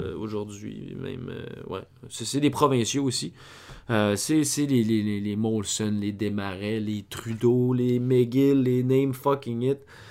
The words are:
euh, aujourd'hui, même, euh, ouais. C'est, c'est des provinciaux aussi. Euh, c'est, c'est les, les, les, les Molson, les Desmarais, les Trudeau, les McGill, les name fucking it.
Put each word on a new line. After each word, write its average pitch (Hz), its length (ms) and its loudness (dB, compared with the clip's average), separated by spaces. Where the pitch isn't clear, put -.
euh, - 180 -8
aujourd'hui, 104 840 -10
même, 90 300 -10
euh, - 160 -12
ouais. 95 80 -8
C'est, - 160 -10
c'est 139 140 -4
des 147 100 4
provinciaux 131 540 2
aussi. 135 280 -4
Euh, 104 280 2
c'est, 156 280 2
c'est 143 220 -2
les, 131 160 4
les, 110 200 2
les, 104 180 -2
les 104 160 -4
Molson, 107 640 -2
les 101 140 -2
Desmarais, 101 680 -4
les 104 280 -4
Trudeau, 120 640 2
les 123 280 2
McGill, 127 640 4
les 127 200 2
name 131 320 2
fucking 131 480 -2
it. 135 160 0